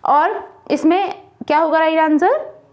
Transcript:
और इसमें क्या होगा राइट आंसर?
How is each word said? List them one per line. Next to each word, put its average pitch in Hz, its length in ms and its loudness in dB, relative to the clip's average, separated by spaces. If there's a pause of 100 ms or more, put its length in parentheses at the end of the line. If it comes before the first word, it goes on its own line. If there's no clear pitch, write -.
और 320 480 -2 (180)
इसमें 370 520 -2 (240)
क्या 302 100 0
होगा 320 220 0
राइट 320 200 0
आंसर? 320 600 0 (140)